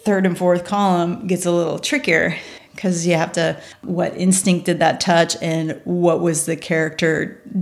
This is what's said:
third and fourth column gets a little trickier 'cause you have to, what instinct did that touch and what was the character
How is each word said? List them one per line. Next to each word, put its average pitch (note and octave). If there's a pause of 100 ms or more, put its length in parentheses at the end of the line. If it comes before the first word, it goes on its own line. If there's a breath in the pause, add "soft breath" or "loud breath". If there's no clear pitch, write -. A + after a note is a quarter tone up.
third G3
and F3
fourth F3
column F#3
gets F3+
a F3
little E3
trickier F3 (400 loud breath)
'cause F3
you F3
have E3
to, E3 (260 loud breath)
what F3
instinct F#3
did F3
that D#3+
touch E3
and D#3+
what F3
was E3
the E3
character D#3+ (220)